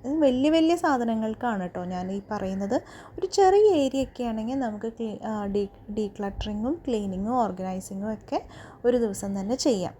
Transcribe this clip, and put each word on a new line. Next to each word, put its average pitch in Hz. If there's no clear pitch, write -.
ഇത് 294
വലിയ 269
വലിയ 330
സാധനങ്ങൾക്കാണ് 226
കേട്ടോ 180
ഞാൻ 185
ഈ 196
പറയുന്നത്. 196
ഒരു 381
ചെറിയ 392
ഏരിയ 269
ഒക്കെ 254
ആണെങ്കിൽ 233
നമുക്ക് 226
ക്ലീ-, 220
ആ, 214
ഡീ-, 202
ഡീക്ലട്ടറിങ്ങും 214
ക്ലീനിങ്ങും 208
ഓർഗനൈസിങ്ങും 190
ഒക്കെ 285
ഒരു 247
ദിവസം 202
തന്നെ 202
ചെയ്യാം. 202